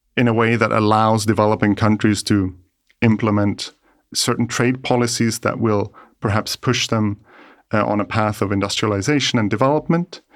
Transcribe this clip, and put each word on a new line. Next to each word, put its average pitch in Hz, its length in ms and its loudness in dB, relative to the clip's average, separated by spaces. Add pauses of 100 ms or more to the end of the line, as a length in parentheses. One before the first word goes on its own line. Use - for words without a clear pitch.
(160)
in 123 120 2
a 113 60 2
way 113 220 2
that 110 160 2
allows 107 540 2
developing 107 500 2
countries 107 480 2
to 95 320 0 (460)
implement 104 720 0 (400)
certain 120 340 -2
trade 131 360 -2
policies 117 560 0
that - 200 -2
will 104 340 0 (260)
perhaps 107 360 -2
push - 320 -2
them, 107 320 -2 (540)
uh, 107 120 0
on 104 140 -2
a 101 60 -4
path 107 360 -2
of 101 100 -2
industrialization 104 880 -2
and 104 100 0
development, 135 720 -2 (140)